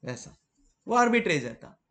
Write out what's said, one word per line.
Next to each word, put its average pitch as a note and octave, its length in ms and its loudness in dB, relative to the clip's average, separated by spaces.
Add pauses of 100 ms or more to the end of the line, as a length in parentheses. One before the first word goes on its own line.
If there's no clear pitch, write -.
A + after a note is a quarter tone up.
वैसा - 320 -14 (520)
वो A3 60 -2
आर्बिट्रेजर F#3+ 600 2
था। - 260 -20 (100)